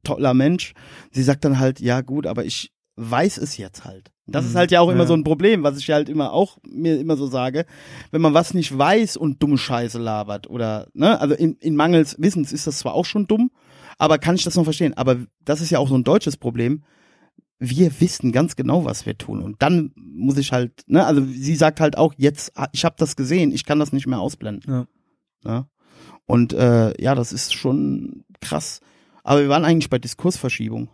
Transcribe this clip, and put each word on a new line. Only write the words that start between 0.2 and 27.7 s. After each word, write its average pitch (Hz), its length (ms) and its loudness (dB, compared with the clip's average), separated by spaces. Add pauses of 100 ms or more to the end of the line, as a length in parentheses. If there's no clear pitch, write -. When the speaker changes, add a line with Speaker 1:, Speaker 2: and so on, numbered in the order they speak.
Speaker 1:
Mensch. 151 400 2 (380)
Sie 131 100 -2
sagt 139 220 0
dann 139 160 2
halt, 131 180 0
ja 120 220 0
gut, 127 260 -6
aber 110 180 -4
ich - 280 -10 (240)
weiß 120 420 -2
es - 180 -8
jetzt - 280 -16
halt. 95 260 -20 (160)
Das 143 180 -4
ist 120 100 -4
Speaker 2:
Mhm. 175 40 2
Speaker 1:
halt 175 140 4
ja 175 80 6
auch 170 100 6
immer 180 120 4
Speaker 2:
Ja. 165 40 4
Speaker 1:
so 170 80 2
ein 160 80 0
Problem, 160 400 2
was 143 160 0
ich 139 120 -10
halt 151 180 2
immer 151 240 -4
auch, 190 260 0 (100)
mir 160 300 -2
immer 156 180 0
so 135 120 -4
sage. 131 380 -4 (440)
Wenn 156 100 0
man 156 140 4
was 165 180 4
nicht 151 240 -2
weiß 190 400 2
und 143 280 -4
dumme 143 140 4
Scheiße 120 420 -4
labert 104 500 -6
oder, 110 420 -4
ne, 180 280 2
also 147 160 2
in, 165 240 0
in 151 160 0
mangels 160 420 2
Wissens 180 340 0
ist 151 140 -8
das 147 120 -6
zwar 117 160 -6
auch 175 100 0
schon 208 240 -2
dumm, 220 240 2 (440)
aber 156 220 2
kann 160 160 0
ich 180 80 0
das 170 140 -2
noch 170 80 4
verstehen. 151 300 0
Aber 127 240 0 (260)
das 147 160 -2
ist 165 100 -4
ja 175 80 2
auch 147 100 0
so 135 60 2
ein 127 100 2
deutsches 151 320 2
Problem. 123 460 -4 (760)
Wir 135 400 2
wissen 147 300 0
ganz 139 240 0
genau, 135 300 0
was 110 220 -6
wir 104 120 -6
tun. 107 240 -10
Und 104 200 -4
dann 160 340 2
muss 95 400 -4
ich 139 160 -2
halt, 123 340 -4
ne, 175 200 4
also 143 180 4
sie 135 320 -4
sagt 156 240 2
halt 151 160 2
auch, 156 200 4
jetzt, 143 400 0
ah, 143 160 -6
ich - 120 -4
hab 165 140 -2
das 151 180 -2
gesehen, 147 340 0
ich - 140 -6
kann 147 160 0
das 147 120 -2
nicht 135 140 -2
mehr 127 140 -2
ausblenden. 107 520 -8
Speaker 2:
Ja. 123 140 -4 (580)
Speaker 1:
Ja. 120 240 -6 (580)
Und, 120 260 2
äh, 117 500 2
ja, 135 120 2
das 120 180 -2
ist - 220 -6
schon 139 680 -4 (160)